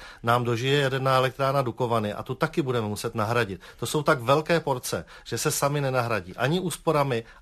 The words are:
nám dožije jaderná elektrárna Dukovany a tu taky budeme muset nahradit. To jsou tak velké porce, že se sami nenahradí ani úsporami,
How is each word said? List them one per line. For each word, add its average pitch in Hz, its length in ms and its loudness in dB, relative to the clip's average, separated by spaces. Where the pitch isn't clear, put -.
nám 117 220 2
dožije 123 360 2
jaderná 131 360 2
elektrárna 135 460 2
Dukovany 113 500 0
a - 100 -8
tu 131 120 -8
taky 156 280 -2
budeme 123 260 0
muset 104 260 -6
nahradit. 110 460 0
To 120 60 -4
jsou 151 160 -2
tak 143 180 2
velké 151 400 2
porce, 123 440 -4
že 117 140 -6
se 156 120 0
sami 143 300 0
nenahradí 117 560 -2
ani 151 240 0
úsporami, 143 640 0